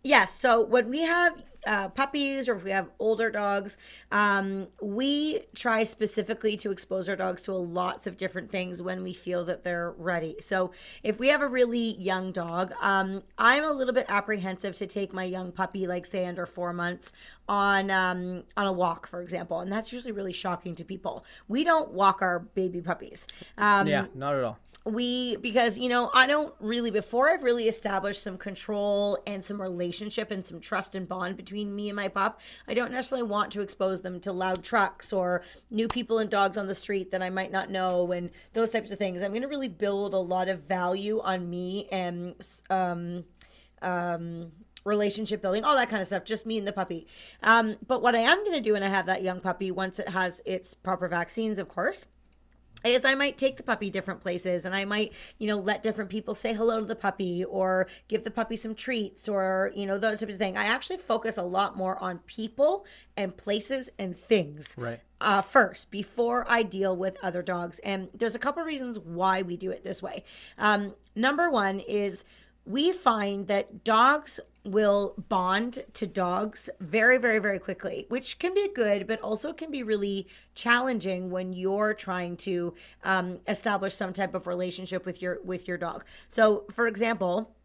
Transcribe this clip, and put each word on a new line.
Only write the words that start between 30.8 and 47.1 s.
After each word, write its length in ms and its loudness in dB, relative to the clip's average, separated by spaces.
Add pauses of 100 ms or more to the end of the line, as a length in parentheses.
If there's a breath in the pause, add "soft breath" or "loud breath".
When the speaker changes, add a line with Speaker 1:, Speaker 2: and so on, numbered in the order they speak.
Speaker 1:
and 120 -6
bond 300 -4
between 400 -8
me 140 -4
and 60 -6
my 120 -2
pup, 320 0 (260 loud breath)
I 60 -6
don't 180 0
necessarily 380 -2
want 240 0
to 80 -6
expose 400 -2
them 200 -8
to 120 -4
loud 300 0
trucks 500 0
or 300 2 (280 loud breath)
new 160 2
people 320 0
and 120 0
dogs 260 4
on 100 -2
the 80 -4
street 360 -4
that 120 0
I 60 -2
might 240 -4
not 180 -2
know 420 2
and 180 -4 (240 loud breath)
those 160 2
types 200 -2
of 60 -6
things. 260 -2
I'm 120 -4
gonna 140 -2
really 200 -4
build 460 -2
a 40 2
lot 300 0
of 140 -2
value 580 0
on 300 -2
me 420 -4
and, 420 -4 (360)
um, 540 0 (580 loud breath)
um, 680 -2 (340)
relationship 580 0
building, 200 2
all 140 6
that 140 4
kind 100 0
of 80 -2
stuff, 160 -2
just 220 -4
me 100 -2
and 100 -2
the 60 -2
puppy. 340 -4 (360 loud breath)